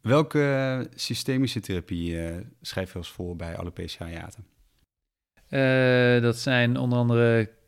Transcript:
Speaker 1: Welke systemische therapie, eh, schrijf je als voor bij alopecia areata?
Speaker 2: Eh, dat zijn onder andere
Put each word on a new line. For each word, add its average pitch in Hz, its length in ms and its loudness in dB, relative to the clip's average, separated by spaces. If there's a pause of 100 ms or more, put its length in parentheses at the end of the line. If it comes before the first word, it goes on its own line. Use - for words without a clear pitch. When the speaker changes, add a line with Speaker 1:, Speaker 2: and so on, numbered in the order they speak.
Speaker 1:
Welke 135 920 0
systemische 131 680 -2
therapie, 85 640 -4
eh, 82 100 -8 (240)
schrijf - 320 -8
je 92 60 -10
als 85 140 -12
voor 87 240 -10
bij 82 200 -10
alopecia 87 500 -10
areata? 85 320 -14 (1080)
Speaker 2:
Eh, 127 720 4
dat 117 160 2
zijn 123 380 2
onder 123 220 0
andere 117 520 4 (180)